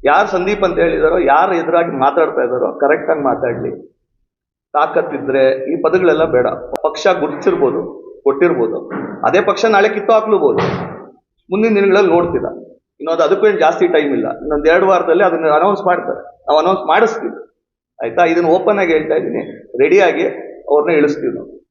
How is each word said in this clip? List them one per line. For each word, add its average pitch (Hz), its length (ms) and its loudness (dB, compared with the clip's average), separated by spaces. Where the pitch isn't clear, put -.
ಯಾರ್ 170 220 2
ಸಂದೀಪ್ 190 360 -2
ಅಂತ 165 160 -2
ಹೇಳಿದಾರೋ, 165 380 0
ಯಾರ್ 165 360 2
ಎದುರಾಗಿ 170 380 0
ಮಾತಾಡ್ತಾ 143 500 0
ಇದಾರೋ 123 380 -2
ಕರೆಕ್ಟ್ 147 320 0
ಆಗಿ 156 80 0
ಮಾತಾಡ್ಲಿ. - 680 -4
ತಾಕತ್ತಿದ್ರೆ 139 1000 0
ಈ - 80 -4
ಪದಗಳೆಲ್ಲ 160 440 2
ಬೇಡ. 123 220 2
ಪಕ್ಷ 156 240 -2
ಗುರುತಿಸಿರ್ಬೋದು, 147 640 -2
ಕೊಟ್ಟಿರ್ಬೋದು, 139 680 0
ಅದೇ 170 140 2
ಪಕ್ಷ 208 240 -2
ನಾಳೆ 214 240 4
ಕಿತ್ತು 214 240 0
ಹಾಕ್ಲೂಬೋದು. 202 440 2
ಮುಂದಿನ 214 240 0
ದಿನಗಳಲ್ಲಿ 196 360 4
ನೋಡ್ತೀರಾ. - 680 -2
ಇನ್ನು 151 120 -6
ಅದು, 170 120 2
ಅದಕ್ಕೂ 190 240 2
ಏನ್ 190 120 2
ಜಾಸ್ತಿ 170 280 2
ಟೈಮ್ 151 260 2
ಇಲ್ಲ. 113 160 -2
ಇನ್ನೊಂದ್ 151 380 -4
ಎರಡು 175 200 4
ವಾರದಲ್ಲಿ 185 360 2
ಅದನ್ನ 165 260 0
ಅನೌನ್ಸ್ 185 360 2
ಮಾಡ್ತಾರೆ, - 340 -2
ನಾವು - 400 -2
ಅನೌನ್ಸ್ 185 280 0
ಮಾಡಿಸ್ತೀವಿ. - 580 0
ಆಯ್ತಾ? 170 220 0
ಇದನ್ನ 165 220 0
ಓಪನ್ 185 320 2
ಆಗಿ 170 140 0
ಹೇಳ್ತಾ 156 220 0
ಇದ್ದೀನಿ, - 460 -6
ರೆಡಿಯಾಗಿ 170 440 2
ಅವ್ರನ್ನ 151 280 2
ಇಳಿಸ್ತೀವಿ 143 380 -2
ನಾವು - 200 -14